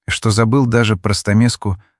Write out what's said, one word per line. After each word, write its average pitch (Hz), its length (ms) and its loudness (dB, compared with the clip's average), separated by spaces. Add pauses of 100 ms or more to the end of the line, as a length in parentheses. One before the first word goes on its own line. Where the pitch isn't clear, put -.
что - 240 -2
забыл 117 340 2
даже 113 300 0
простомеску, 104 880 -2 (180)